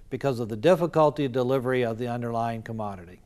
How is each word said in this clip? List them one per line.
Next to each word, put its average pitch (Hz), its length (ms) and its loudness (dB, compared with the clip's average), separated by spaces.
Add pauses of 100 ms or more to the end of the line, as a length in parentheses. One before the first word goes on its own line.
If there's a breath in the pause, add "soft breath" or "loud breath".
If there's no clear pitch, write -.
because 131 300 -2
of 117 100 -4
the 113 80 -6
difficulty 156 680 4
of 127 60 -2
delivery 127 520 0
of 113 140 -2
the 120 100 -4
underlying 117 540 -4
commodity. 101 640 -10